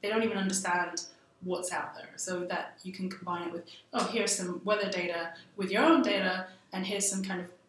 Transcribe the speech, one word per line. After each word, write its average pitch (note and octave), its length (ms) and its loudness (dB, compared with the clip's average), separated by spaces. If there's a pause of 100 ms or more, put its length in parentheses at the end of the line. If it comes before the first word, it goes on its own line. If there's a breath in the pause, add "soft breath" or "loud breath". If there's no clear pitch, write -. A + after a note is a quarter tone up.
they G#3 80 0
don't A3+ 140 4
even G3+ 140 2
understand F3+ 640 0 (380 loud breath)
what's F3+ 300 -2
out - 240 -4
there. - 220 -14
So F3+ 280 -2
that F3+ 380 -4
you F#3 80 -8
can F#3 180 -4
combine F3 380 -4
it E3+ 60 -4
with, E3+ 100 -6 (300 loud breath)
"Oh, G#3+ 180 2
here's G#3 240 2
some F3+ 300 -4
weather G3+ 240 2
data E3+ 440 -2 (220 loud breath)
with F#3 160 0
your A3 120 4
own D#4+ 180 8
data, F#3+ 460 2 (260 loud breath)
and F#3 120 -2
here's G3 240 0
some F#3+ 140 0
kind F#3 160 -2
of F3+ 80 -6 (220)